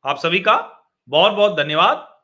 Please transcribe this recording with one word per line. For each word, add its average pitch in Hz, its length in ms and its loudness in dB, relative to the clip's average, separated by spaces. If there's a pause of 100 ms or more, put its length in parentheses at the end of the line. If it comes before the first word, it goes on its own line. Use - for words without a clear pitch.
आप 139 120 -4
सभी 170 240 -2
का - 460 -2 (220)
बहुत-बहुत 196 480 2
धन्यवाद 160 560 -2 (120)